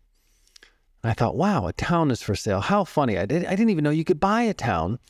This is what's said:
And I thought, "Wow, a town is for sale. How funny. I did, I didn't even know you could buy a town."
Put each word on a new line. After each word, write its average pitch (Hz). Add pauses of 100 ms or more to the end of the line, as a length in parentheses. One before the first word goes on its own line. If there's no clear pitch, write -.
(1040)
And 113
I 113
thought, 110
"Wow, 160
a 85
town 165
is 117
for 104
sale. 98
How 196
funny. 120
I 92
did, 165
I -
didn't 214
even 156
know 147
you 156
could 156
buy 214
a 220
town." 95 (120)